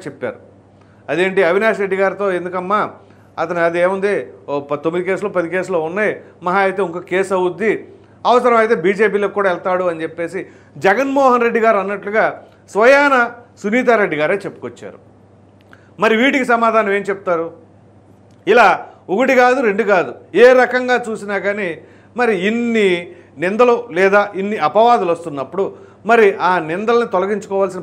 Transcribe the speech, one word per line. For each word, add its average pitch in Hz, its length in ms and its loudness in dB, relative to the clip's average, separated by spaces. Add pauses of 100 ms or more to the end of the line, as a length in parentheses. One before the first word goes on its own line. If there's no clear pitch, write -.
చెప్పారు. 123 320 -10 (720)
అదేంటి 190 380 0
అవినాష్ 202 340 0
రెడ్డి 190 180 -4
గారితో 190 260 -2 (120)
ఎందుకమ్మా, 180 400 -4 (640)
అతను 170 240 -4
అది 170 180 -2
ఏముంది, 196 300 0 (340)
ఓ 139 40 -8 (160)
ప-, 147 160 -4
తొమ్మిది 175 240 -2
కేసులు 190 280 -2
పది 170 180 -2
కేసులు 180 240 -2 (100)
ఉన్నాయి, 190 240 -2 (340)
మహా 185 200 0
అయితే 190 200 -2
ఇంకో 170 160 -8 (100)
కేసు 190 260 -2
అవుద్ది, 180 320 -2 (600)
అవసరం 240 320 2
అయితే 220 140 0 (100)
బీజేపీలోకి 202 520 0
కూడా 196 140 0
వెళ్తాడు 180 400 -2
అని 160 120 -8
చెప్పేసి 165 380 -8 (440)
జగన్మోహన్ 254 600 2
రెడ్డి 226 200 0
గారు 214 180 4
అన్నట్లుగా 202 400 -2 (500)
స్వయాన 277 400 4 (480)
సునీతారెడ్డి 208 600 0
గారే 180 240 0
చెప్పుకొచ్చారు. 110 520 -16 (1080)
మరి 220 180 2
వీటికి 269 320 2
సమాధానం 220 440 2
ఏం 196 120 -8
చెప్తారు? 175 380 -4 (1080)
ఇలా 226 140 8 (460)
ఒకటి 254 280 2
కాదు, 247 260 2
రెండు 202 260 0
కాదు, 139 200 0 (280)
ఏ 247 60 10 (140)
రకంగా 247 360 0 (100)
చూసినా 202 300 -6 (100)
కానీ 202 220 -4 (500)
మరి 226 160 0 (140)
ఇన్ని 226 380 0 (540)
నిందలు 220 320 2 (240)
లేదా 196 220 4 (200)
ఇన్ని 202 160 -4 (120)
అపవాదులు 214 480 4
వస్తున్నప్పుడు 160 480 -6 (460)
మరి 226 140 4 (240)
ఆ 180 40 2 (160)
నిందల్ని 220 440 -2
తొలగించుకోవాల్సిన 196 720 -4